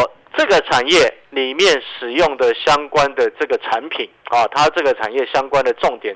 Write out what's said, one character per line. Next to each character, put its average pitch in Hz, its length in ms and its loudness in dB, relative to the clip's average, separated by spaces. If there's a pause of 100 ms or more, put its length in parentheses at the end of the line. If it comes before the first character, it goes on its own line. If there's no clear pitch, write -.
(360)
这 311 100 2
个 180 160 4
产 131 260 0
业 156 260 4 (160)
里 135 240 -4
面 160 280 2 (160)
使 120 140 -8
用 147 240 0
的 - 180 2
相 147 360 0
关 143 240 2
的 120 160 2 (100)
这 151 60 -2
个 127 120 0
产 120 300 -6
品， 123 200 -8 (180)
啊， 120 240 2
它 147 200 2
这 170 120 -4
个 139 120 2
产 110 180 -6
业 127 200 -2
相 135 160 -2
关 135 160 0
的 123 100 0
重 127 260 -4
点 101 160 -8